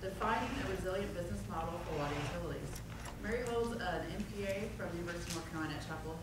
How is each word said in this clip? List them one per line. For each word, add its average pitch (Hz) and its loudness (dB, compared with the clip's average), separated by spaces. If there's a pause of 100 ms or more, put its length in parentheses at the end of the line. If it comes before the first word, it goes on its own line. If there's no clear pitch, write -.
Defining 220 2 (160)
a 190 2
Resilient 185 2
Business 180 0
Model 170 0
for 165 -2
Water 147 2 (160)
Utilities. 147 -2 (400)
Mary 233 2
holds 233 4
an - 2
M 202 -2
P 202 0
A 196 2
from - -2
the 170 -2
University 170 -2
of - -2
North - -6
Carolina 156 0
at 143 -4
Chapel 160 -4